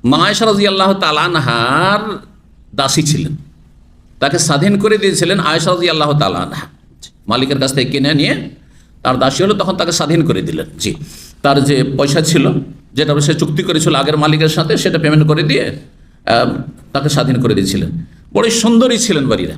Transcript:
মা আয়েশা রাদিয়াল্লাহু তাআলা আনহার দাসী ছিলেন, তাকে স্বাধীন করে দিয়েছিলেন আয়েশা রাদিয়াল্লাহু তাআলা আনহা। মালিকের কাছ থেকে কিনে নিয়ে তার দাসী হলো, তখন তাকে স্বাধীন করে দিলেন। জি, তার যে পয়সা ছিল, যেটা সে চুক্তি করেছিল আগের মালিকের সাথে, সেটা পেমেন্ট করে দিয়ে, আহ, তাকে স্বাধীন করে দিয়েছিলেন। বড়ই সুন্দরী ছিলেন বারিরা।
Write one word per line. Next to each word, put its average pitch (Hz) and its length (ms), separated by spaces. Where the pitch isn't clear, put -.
মা 135 140
আয়েশা 208 280
রাদিয়াল্লাহু 196 480
তাআলা 156 260
আনহার 165 960
দাসী 139 280
ছিলেন, 147 340
তাকে 147 180
স্বাধীন 170 400
করে 214 200
দিয়েছিলেন 170 420
আয়েশা 160 300
রাদিয়াল্লাহু 156 480
তাআলা 92 200
আনহা। - 280
মালিকের 131 300
কাছ 135 160
থেকে 135 160
কিনে 147 240
নিয়ে 151 360
তার 127 160
দাসী 135 260
হলো, 208 100
তখন 190 220
তাকে 170 160
স্বাধীন 160 340
করে 92 160
দিলেন। 80 240
জি, 92 160
তার 139 220
যে 139 200
পয়সা 143 240
ছিল, 156 280
যেটা 147 260
সে 151 140
চুক্তি 156 280
করেছিল 156 320
আগের 139 220
মালিকের 151 320
সাথে, 170 280
সেটা 170 220
পেমেন্ট 151 280
করে 156 160
দিয়ে, 151 340
আহ, 120 240
তাকে 139 160
স্বাধীন 127 340
করে 110 120
দিয়েছিলেন। 95 360
বড়ই 220 180
সুন্দরী 233 480
ছিলেন 147 300
বারিরা। 92 300